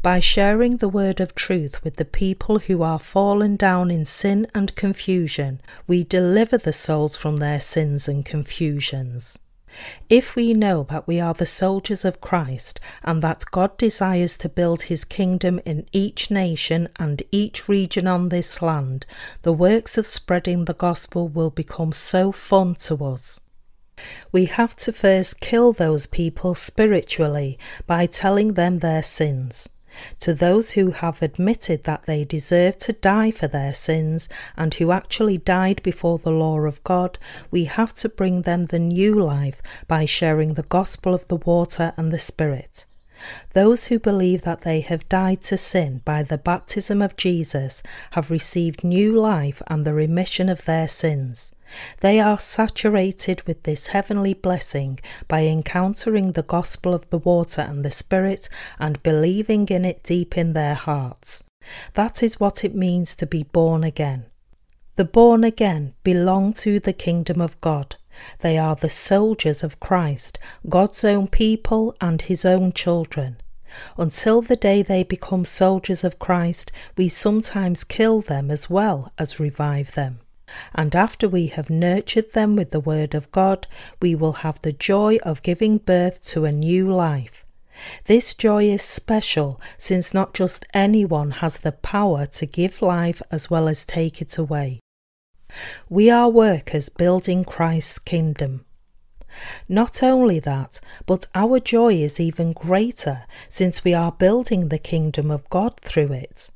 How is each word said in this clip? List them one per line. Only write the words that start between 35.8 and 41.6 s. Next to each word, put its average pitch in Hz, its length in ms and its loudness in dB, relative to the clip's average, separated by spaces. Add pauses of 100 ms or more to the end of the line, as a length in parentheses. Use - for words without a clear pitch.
before 170 360 -2
the 165 120 -2
law 160 300 2
of 151 240 -4
God, 180 340 0 (320)
we 175 140 0
have 220 300 -2
to - 140 -4
bring 180 340 0
them 175 240 0
the 170 120 -2
new 175 360 2
life 143 460 0 (280)
by 156 160 2
sharing 156 500 2
the - 80 -4
gospel - 520 0
of 180 120 -4
the 175 100 -2
water 170 600 0